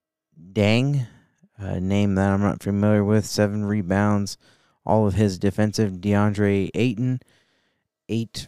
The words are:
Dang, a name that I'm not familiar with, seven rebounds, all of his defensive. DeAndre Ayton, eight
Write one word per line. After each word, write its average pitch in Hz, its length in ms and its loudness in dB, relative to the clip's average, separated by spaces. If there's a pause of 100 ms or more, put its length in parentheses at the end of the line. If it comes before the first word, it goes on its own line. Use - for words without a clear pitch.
(540)
Dang, 117 520 2 (520)
a 95 220 -8
name 98 360 0
that 98 160 2
I'm 98 100 2
not 101 200 0
familiar 101 440 2
with, 107 200 2
seven 104 380 -2
rebounds, 101 760 0 (480)
all 107 220 2
of 92 60 -2
his 95 260 0
defensive. 104 540 -2
DeAndre 101 800 0
Ayton, 127 480 -2 (880)
eight 113 380 -6